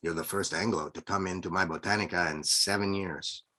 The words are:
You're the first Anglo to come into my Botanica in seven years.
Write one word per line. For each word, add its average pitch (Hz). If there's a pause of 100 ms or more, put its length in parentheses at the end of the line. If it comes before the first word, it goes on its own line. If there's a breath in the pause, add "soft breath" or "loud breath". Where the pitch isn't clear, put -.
You're 85
the 80
first 95
Anglo 85
to -
come 98
into 92
my 92
Botanica 87
in 76
seven 98
years. 90 (160)